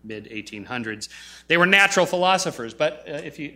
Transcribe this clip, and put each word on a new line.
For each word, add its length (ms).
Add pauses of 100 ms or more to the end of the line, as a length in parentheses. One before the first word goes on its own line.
mid 260
eighteen 340
hundreds. 460 (380)
They 100
were 80
natural 400
philosophers, 640
but, 340
uh, 80
if 240
you, 180